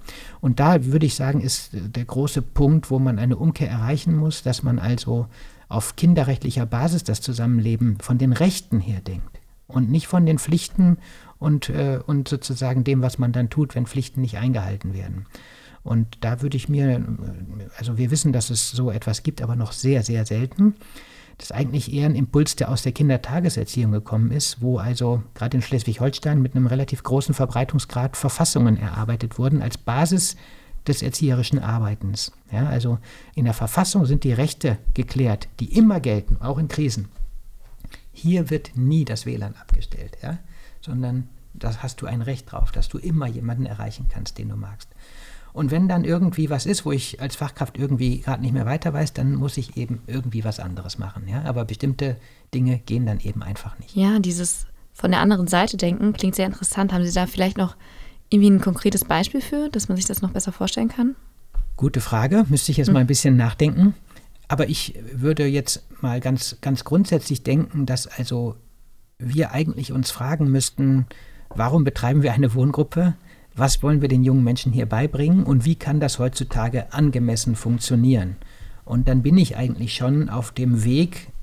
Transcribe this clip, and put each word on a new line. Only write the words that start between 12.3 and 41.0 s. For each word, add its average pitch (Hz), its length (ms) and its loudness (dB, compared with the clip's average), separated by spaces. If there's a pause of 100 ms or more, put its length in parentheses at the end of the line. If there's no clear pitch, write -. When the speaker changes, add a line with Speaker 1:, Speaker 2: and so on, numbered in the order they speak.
Speaker 1:
dem, 131 180 2
was 127 160 -2
man 120 140 0
dann 120 180 0
tut, 147 240 -2
wenn 120 140 -2
Pflichten 131 340 -4
nicht 113 160 -4
eingehalten 98 560 -2
werden. 92 320 -8 (580)
Und 113 380 0
da 120 220 -2
würde 139 140 -2
ich - 120 -6
mir, 135 340 2 (720)
also 113 220 -6
wir 123 140 0
wissen, 151 220 2
dass 117 180 0
es - 180 -2
so 123 220 -2
etwas 110 320 -4
gibt, - 180 -4
aber 117 140 -2
noch 117 160 -2
sehr, 131 320 2
sehr 110 240 -2
selten. 175 480 2 (640)
Das - 80 -16
ist - 80 -12
eigentlich 135 360 -2
eher 143 140 0
ein 151 80 4
Impuls, 143 420 2
der - 140 -2
aus 131 140 -2
der 131 80 -2
Kindertageserziehung 127 1000 0
gekommen 110 380 0
ist, 127 320 -4
wo 123 160 0
also 120 460 -2 (100)
gerade 120 240 -2
in 120 60 2
Schleswig-Holstein 135 760 0
mit 127 160 0
einem 127 120 4
relativ 131 340 -2
großen 139 320 0
Verbreitungsgrad 131 840 -2
Verfassungen 120 640 2
erarbeitet 107 600 -4
wurden 135 240 2
als 117 160 -4
Basis 160 560 0 (500)
des 143 160 0
erzieherischen 127 560 0
Arbeitens. 104 760 -2 (200)
Ja, 120 160 0
also 120 320 0 (340)
in 131 120 0
der 110 100 0
Verfassung 180 500 2
sind 139 180 2
die 127 100 2
Rechte 123 440 0 (160)
geklärt, 123 540 0 (120)
die 113 160 -2
immer 208 240 6
gelten, 107 420 0
auch 131 180 -2
in 156 80 0
Krisen. 113 400 -2 (1080)
Hier 170 360 0
wird 156 260 -4
nie 139 300 2
das 110 200 -6
W 120 120 -4
lan 104 220 -6
abgestellt, - 600 -2
ja, 165 160 -6 (440)
sondern 127 460 -4 (260)